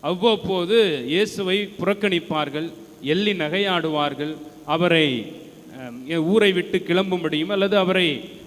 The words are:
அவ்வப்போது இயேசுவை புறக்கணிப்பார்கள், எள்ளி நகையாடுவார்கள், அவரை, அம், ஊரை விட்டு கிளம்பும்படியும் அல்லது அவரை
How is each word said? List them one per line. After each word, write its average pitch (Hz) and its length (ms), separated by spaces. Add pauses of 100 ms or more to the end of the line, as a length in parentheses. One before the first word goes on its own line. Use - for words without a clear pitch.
அவ்வப்போது 185 1040
இயேசுவை 196 640 (100)
புறக்கணிப்பார்கள், 170 880 (340)
எள்ளி 190 320
நகையாடுவார்கள், 156 1000 (300)
அவரை, 156 600 (520)
அம், 131 480
ஊரை 202 260
விட்டு 180 360
கிளம்பும்படியும் 175 680
அல்லது 196 220
அவரை 180 440 (260)